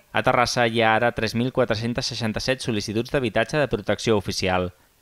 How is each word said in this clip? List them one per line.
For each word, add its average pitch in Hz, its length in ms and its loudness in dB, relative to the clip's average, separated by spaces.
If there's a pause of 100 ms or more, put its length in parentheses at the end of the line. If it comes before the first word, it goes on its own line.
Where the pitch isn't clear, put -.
(120)
A 110 140 -2
Terrassa 123 400 2
hi 113 160 0
ha 110 140 6
ara 117 180 2
tres 110 240 -4
mil 127 160 -2
quatre-centes 120 560 -2
seixanta-set 117 560 -4
sol·licituds 110 480 -2
d'habitatge 123 480 0
de 127 80 0
protecció 104 480 0
oficial. 92 540 0 (300)